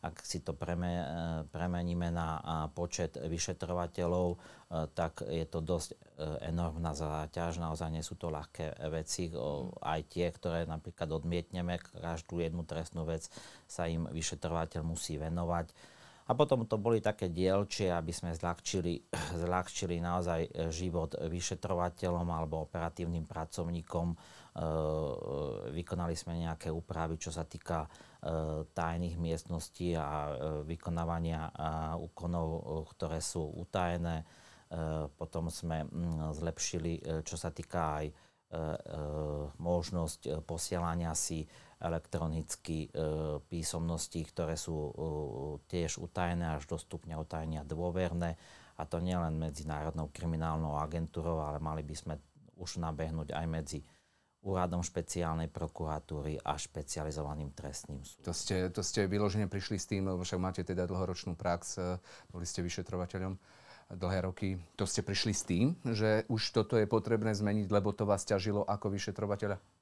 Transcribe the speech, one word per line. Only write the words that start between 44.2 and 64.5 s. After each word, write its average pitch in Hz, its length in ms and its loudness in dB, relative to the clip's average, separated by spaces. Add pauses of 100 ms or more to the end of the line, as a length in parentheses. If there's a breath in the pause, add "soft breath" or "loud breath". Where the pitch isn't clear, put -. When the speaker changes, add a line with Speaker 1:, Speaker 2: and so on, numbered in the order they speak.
Speaker 1:
ktoré 80 320 0
sú, 82 160 -4
e, 76 200 0 (760)
tiež 85 320 0
utajené 85 560 2
až 73 80 -4
do 80 160 -4
stupňa 80 400 -6
utajenia 78 480 -4
dôverné. 85 720 0 (400 loud breath)
A 78 80 -4
to 85 160 0
nielen 87 320 2
medzi 78 320 -2
Národnou 78 400 -2
kriminálnou 80 720 0
agentúrou, 80 640 0
ale 73 160 -2
mali 78 240 -2
by 73 80 -8
sme 78 240 -6 (400)
už - 240 -6
nabehnúť 80 560 0
aj 82 160 0
medzi 76 280 -2 (680 soft breath)
Úradom 90 320 2
špeciálnej 82 720 0
prokuratúry 78 880 -2
a 73 160 0
Špecializovaným 76 960 -4
trestným 69 520 -8
súdom. - 280 -8
Speaker 2:
To 80 40 -2
ste, 92 360 0
to - 80 -2
ste 98 320 2
vyložene 104 400 4
prišli 101 240 -2
s 90 120 -4
tým, 95 200 2
lebo 90 160 0
však 90 160 0
máte 90 240 0
teda 90 240 0
dlhoročnú 90 480 -2
prax, 87 480 0
e, 90 160 0 (320 loud breath)
boli 87 160 -6
ste - 160 -2
vyšetrovateľom 92 720 -2 (560 loud breath)
dlhé 92 320 2
roky. 95 320 0 (240)